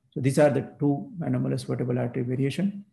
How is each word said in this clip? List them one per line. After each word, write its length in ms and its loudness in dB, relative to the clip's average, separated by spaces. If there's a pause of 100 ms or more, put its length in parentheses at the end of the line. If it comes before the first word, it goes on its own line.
(120)
So 100 -6
these 180 2
are 100 8
the 300 -2
two 320 0 (100)
anomalous 420 -2
vertebral 360 -2
artery 240 -2
variation. 680 -2